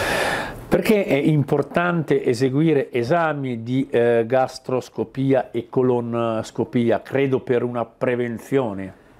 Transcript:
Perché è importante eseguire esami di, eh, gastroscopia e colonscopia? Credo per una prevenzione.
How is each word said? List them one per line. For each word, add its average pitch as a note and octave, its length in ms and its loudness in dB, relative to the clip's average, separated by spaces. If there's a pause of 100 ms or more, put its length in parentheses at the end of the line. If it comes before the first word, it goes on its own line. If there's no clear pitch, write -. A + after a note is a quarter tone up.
(680)
Perché G3+ 380 2
è - 80 -2
importante D3+ 1120 0
eseguire C3+ 680 2
esami C3 720 -2
di, C3 260 -2
eh, A#2 380 2
gastroscopia C3 1200 -2
e A#2+ 180 -6
colonscopia? A#2 1300 0
Credo C3+ 380 0
per A#2+ 240 0
una A#2+ 220 -4
prevenzione. A#2+ 1080 -4 (260)